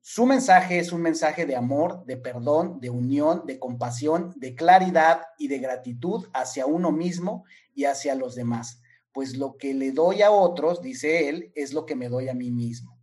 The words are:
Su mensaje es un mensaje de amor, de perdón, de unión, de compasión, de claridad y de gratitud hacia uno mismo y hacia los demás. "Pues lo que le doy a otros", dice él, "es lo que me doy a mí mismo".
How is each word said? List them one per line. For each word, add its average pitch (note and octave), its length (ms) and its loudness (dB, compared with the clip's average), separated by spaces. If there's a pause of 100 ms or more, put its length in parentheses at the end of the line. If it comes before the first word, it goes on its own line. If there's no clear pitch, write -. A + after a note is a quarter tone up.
Su - 240 0
mensaje F#3 540 6
es E3+ 120 -4
un E3+ 100 -2
mensaje D#3+ 440 0
de C3 100 -2
amor, C3+ 500 -2
de B2+ 120 -10
perdón, C3 600 -2
de B2 100 -10
unión, C#3 560 0
de - 120 -10
compasión, B2+ 800 -4
de C3 180 -12
claridad E3+ 720 6 (140)
y D3 100 -8
de C3+ 120 -4
gratitud B2+ 760 -6
hacia C3 340 -4
uno E3 240 0
mismo F3 520 -4 (300)
y C#3 120 -4
hacia C#3 300 -2
los B2 200 -6
demás. A#2 460 -6 (300)
"Pues C3 240 -8
lo C3+ 220 -6
que C#3 160 -6
le C3+ 180 -2
doy F3+ 300 2
a G#3 80 8
otros", F3 520 2
dice D3+ 460 -2
él, E3 280 -8
"es C#3 180 -6
lo D3+ 120 -6
que C#3+ 100 -8
me B2 120 -8
doy B2+ 220 -4
a B2 60 -6
mí B2 160 -6
mismo". A#2+ 520 -6